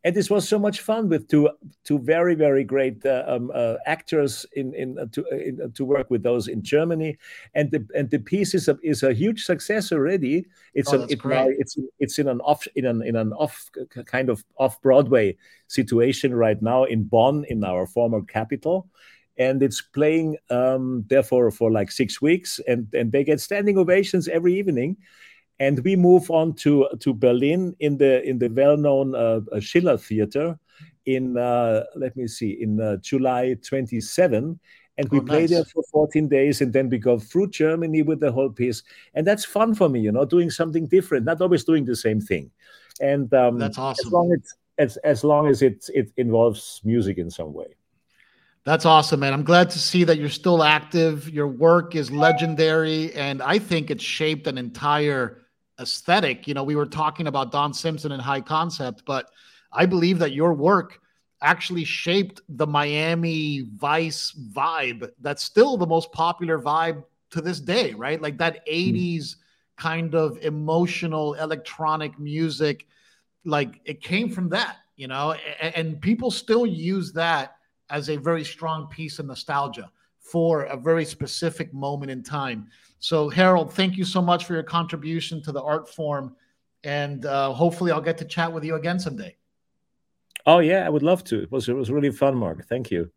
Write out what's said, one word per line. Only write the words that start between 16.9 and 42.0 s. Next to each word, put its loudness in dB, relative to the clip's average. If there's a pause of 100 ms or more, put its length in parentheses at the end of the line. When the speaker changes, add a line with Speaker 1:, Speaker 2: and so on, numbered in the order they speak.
Speaker 1:
Bonn, 4
in -2
our -2
former 0
capital. -4 (480)
And 2
it's -2
playing, 0 (120)
um, 0
there 4
for, 4
for, 2
like, 0
six -2
weeks, 0
and, 0
and 0
they 2
get 0
standing 0
ovations 2
every 2
evening. -2 (640)
And 2
we 2
move 8
on 2
to, 4 (120)
to 0
Berlin 2
in 0
the, 6
in -2
the 2
well-known, 4
uh, 2 (100)
uh, -4
Schiller 2
Theater -2 (480)
in, -2
uh, 2 (120)
let -6
me -6
see, -4 (100)
in, -2
uh, -2
July 0
twenty-seven. -2 (380)
And -4
we 4
Speaker 2:
Oh, 0
Speaker 1:
play 2
there 4
Speaker 2:
nice. -4
Speaker 1:
for -4
fourteen 2
days, 4
and 2
then 2
we 0
go 4
through -2
Germany 0
with 0
the 2
whole 0
piece. -4 (320)
And 0
that's 2
fun 0
for 4
me, 0
you 2
know, 2
doing 2
something -2
different, 2
not 0
always 2
doing 2
the -2
same 0